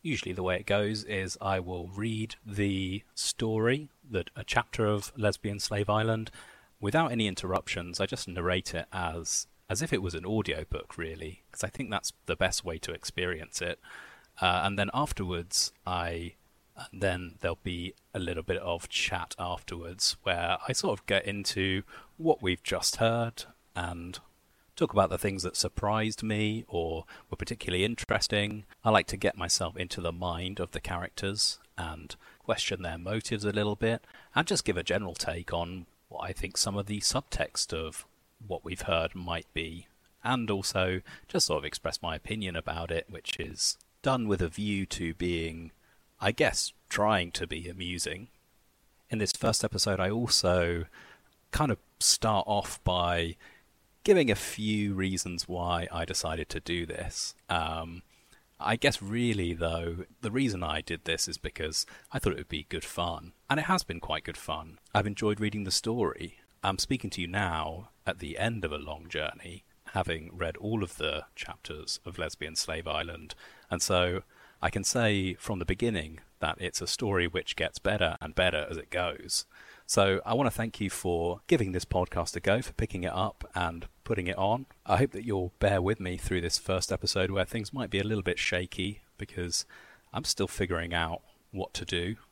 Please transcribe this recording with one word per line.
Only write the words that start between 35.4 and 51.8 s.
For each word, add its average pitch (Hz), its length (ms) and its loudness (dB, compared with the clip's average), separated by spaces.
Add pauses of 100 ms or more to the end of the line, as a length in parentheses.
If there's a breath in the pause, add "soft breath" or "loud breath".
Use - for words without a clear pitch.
on 87 340 -2 (220)
what - 200 -6
I 92 40 -4
think 98 240 -4
some 101 200 2
of 101 100 -2
the 104 140 -2
subtext - 720 0
of 80 340 -6 (400)
what 92 180 -6
we've - 180 -6
heard 82 320 2
might 87 380 -4
be, 80 340 -6 (380)
and 117 260 0
also 92 500 0 (280 loud breath)
just - 180 2
sort 78 120 2
of 71 60 -4
express - 380 -4
my 80 140 -2
opinion 95 400 -4
about 82 340 -4
it, 82 180 0
which - 300 -8
is - 380 -2 (260)
done 127 240 2
with 98 140 4
a 87 80 2
view 101 380 -2
to 82 280 -4
being, 82 580 -2 (480 soft breath)
I 101 120 4
guess, - 400 2 (160)
trying 101 440 4
to - 140 -4
be 82 220 -6
amusing. 90 600 -4 (840)
In 110 80 -2
this 104 140 2
first - 300 2
episode, 101 380 2
I 92 100 4
also 90 760 4 (640 loud breath)
kind 151 200 2
of 104 80 2 (200)